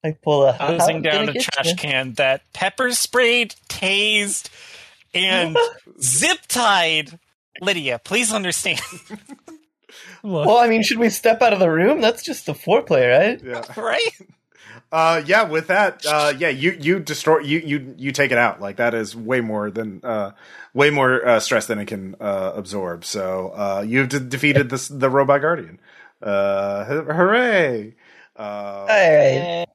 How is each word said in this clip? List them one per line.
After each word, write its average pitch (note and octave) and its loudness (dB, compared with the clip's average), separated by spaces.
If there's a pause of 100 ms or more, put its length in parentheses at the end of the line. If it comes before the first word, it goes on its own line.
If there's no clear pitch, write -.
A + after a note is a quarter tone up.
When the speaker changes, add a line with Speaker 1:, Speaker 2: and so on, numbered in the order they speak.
Speaker 1:
I D#3 -4
pull D3 4
a C3 6
Speaker 2:
Hosing D#3+ 0
Speaker 1:
I'm D#3+ -6
Speaker 2:
down D#3 0 (120)
Speaker 1:
gonna D3 -2
Speaker 2:
a - -8
Speaker 1:
get B3 -4
Speaker 2:
trash - -4
Speaker 1:
you. F3+ -2
Speaker 2:
can C3+ -4
that C3 0 (120)
pepper B3 -2
sprayed, A#3+ 0 (140)
tased, G3+ -2 (640)
and F3 0 (220)
Speaker 1:
<laughs> - -18
Speaker 2:
zip C#4+ 0
tied E3+ 0 (420)
Lydia. D#3+ -2
Please A3 -2
understand. F#3 -4 (300)
<laughs> - -20
Speaker 3:
Look. F3 -2
Speaker 1:
Well, A#3 6
I A#3+ 6
mean, A3+ 2
should A3 -2
we A#3 4
step A3 2
out A3+ 6
of G3 -2
the F#3 4
room? F#3+ 2
That's A3+ 0
just - -10
the D3+ -6
foreplay, D#3+ 2
right? G#3+ 2
Speaker 4:
Yeah. A#2+ -10 (180)
Speaker 2:
Right? A4+ -2 (840)
Speaker 4:
Uh, D#3+ 2
yeah, G3+ 4
with D#3+ -2
that, F#3+ 0
uh, D3 2
yeah, E3 0
you, C#3 0
you E3 0
destroy, D3+ 0
you, D3 -2
you, C#3+ -6
you C3+ -6
take C#3 2
it B2 2
out. A#2 2
Like, G2+ -8
that A#2 0
is A2+ -6
way A#2 -2
more G#2+ -4
than, G2+ -8
uh, G#2+ -4 (420)
way C#3 6
more, C3 2
uh, A#2 6
stress A2 0
than G#2+ -4
it G#2 -8
can, F#2+ -10
uh, G2 -4
absorb. F#2 -8
So, F#2 -6
uh, G2+ -4
you've B2+ 0
de-, C#3 -4
defeated C3+ 0
this, B2 -6
the C3+ -2
robot C#3 2
guardian. C#3 -4 (420)
Uh, G2+ -2
h-, D3 -4
hooray! F3+ 0 (400)
Uh, G2+ -10
Speaker 1:
Hey. E3+ 4